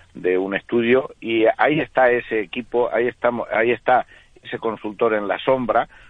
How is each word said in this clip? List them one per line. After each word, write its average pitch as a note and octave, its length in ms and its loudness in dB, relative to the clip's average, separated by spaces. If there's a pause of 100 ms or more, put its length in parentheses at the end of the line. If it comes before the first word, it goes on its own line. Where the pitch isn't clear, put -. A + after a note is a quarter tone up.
(140)
de F2+ 220 0
un G2 180 -2
estudio A#2+ 560 0 (100)
y A2+ 240 0 (120)
ahí D3 240 0
está B2+ 300 2
ese A#2 300 -2
equipo, A#2+ 520 -4
ahí A#2+ 160 0
estamos, A#2+ 440 -4
ahí A#2 180 2
está A#2+ 340 2 (380)
ese - 160 -12
consultor A2 560 -2
en G#2 120 -2
la F#2 120 -2
sombra, B2+ 500 0 (200)